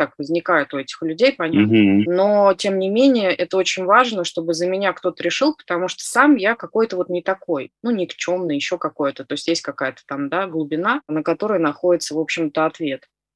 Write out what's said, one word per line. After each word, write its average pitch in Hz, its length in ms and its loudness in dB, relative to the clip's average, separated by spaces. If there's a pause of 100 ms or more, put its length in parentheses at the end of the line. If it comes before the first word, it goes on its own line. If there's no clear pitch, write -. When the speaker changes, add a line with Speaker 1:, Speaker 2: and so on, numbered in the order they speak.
Speaker 1:
так - 120 -6
возникает 156 560 -2
у 143 40 -4
этих - 240 -10
людей, 165 320 2
понятно. 110 520 4
Speaker 2:
Мгм. 98 200 6
Speaker 1:
Но, 196 520 4
тем 196 220 -2
не 190 100 0
менее, 226 420 4
это 180 260 -2
очень 185 280 0
важно, 220 380 2
чтобы 165 320 -4
за 170 120 -2
меня 190 260 -2
кто-то - 300 -6
решил, 269 320 0
потому 175 320 -4
что - 160 -12
сам 277 320 4
я 214 200 0
какой-то 226 420 -4
вот 180 120 -2
не 175 120 -4
такой, 170 500 -4 (120)
ну, 233 80 -2
никчёмный, 180 640 -4
ещё 143 240 -4
какой-то. 139 440 -4
То 135 100 -10
есть - 140 -8
есть 165 140 0
какая-то - 460 -8
там, 139 220 -6
да, 185 180 -2
глубина, 160 600 -2
на 156 160 -4
которой 185 360 -2
находится, 160 560 0
в 160 40 -2
общем-то, 156 460 -2
ответ. 151 380 -6 (320)